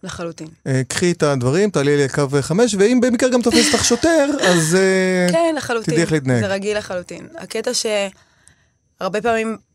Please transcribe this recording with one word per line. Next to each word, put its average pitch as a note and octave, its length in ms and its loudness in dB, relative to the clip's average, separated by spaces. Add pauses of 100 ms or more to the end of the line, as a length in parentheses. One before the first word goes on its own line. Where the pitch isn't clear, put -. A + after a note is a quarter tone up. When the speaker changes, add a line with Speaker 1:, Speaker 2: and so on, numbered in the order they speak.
Speaker 1:
לחלוטין. E3+ 460 -12 (180)
Speaker 2:
אה, C3 220 0
קחי F3 240 0
את E3 100 -2
הדברים, C#3+ 480 0
תעלי C#3+ 340 2
לקו C#3 180 -2 (180)
חמש, G3+ 380 0
ואם A#3 240 4
במקרה B3+ 280 2
גם A#3+ 120 2
תופס A#3+ 300 4
אותך A3+ 120 0
שוטר, D4+ 420 2 (120)
Speaker 1:
<laughs> A3+ 100 0
Speaker 2:
אז, E3 260 2
אה, F#3 580 2
Speaker 1:
כן, E4 240 2
לחלוטין. A#3 380 -4
Speaker 2:
תדעי E3+ 80 2
איך D#3+ 100 0
להתנהג. C3 280 0
Speaker 1:
זה G#2+ 60 0
רגיל G3 320 -2
לחלוטין. F3+ 500 -10 (100)
הקטע A3 360 -6
שהרבה - 1500 -8
פעמים A3+ 340 -2 (180)